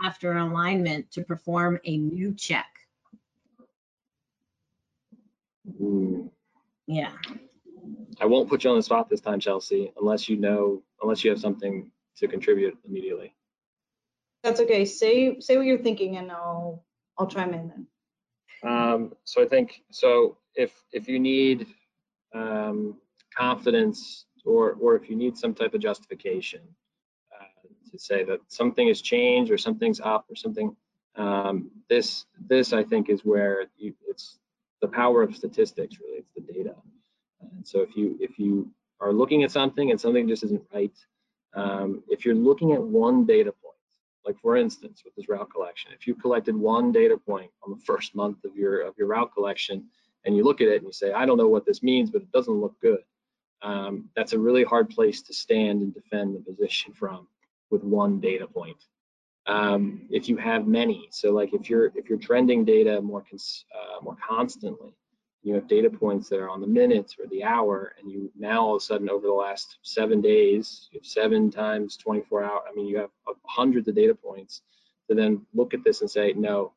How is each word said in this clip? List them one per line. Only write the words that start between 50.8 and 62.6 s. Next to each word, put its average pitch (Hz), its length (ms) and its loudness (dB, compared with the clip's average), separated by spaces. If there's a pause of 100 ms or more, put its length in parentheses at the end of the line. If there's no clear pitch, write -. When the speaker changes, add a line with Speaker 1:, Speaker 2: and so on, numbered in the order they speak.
Speaker 2:
you - 40 -16
say, 98 220 -4
"I 120 120 0
don't 127 120 4
know 113 100 6
what 107 180 4
this - 160 0
means, 123 300 2
but 104 100 -2
it - 120 -20
doesn't 123 200 0
look 104 280 -4
good," 107 180 4 (640)
um, 101 540 -8
that's 107 180 -4
a 113 60 2
really 120 260 4
hard 117 240 4
place 110 320 2
to - 120 -18
stand 107 480 2
and 98 120 -4
defend 101 420 -6
the 92 60 -12
position 98 520 -4
from 92 340 -10 (420)
with 98 140 0
one 101 360 0
data 92 260 -2
point. 82 380 -12 (640)
Um, 101 640 0
if 120 180 -4
you 120 80 2
have 110 320 -2
many, 113 440 0
so 104 200 0
like 104 220 0
if 104 160 -4
you're, 113 260 2
if - 140 -10
you're 110 80 0
trending 120 480 2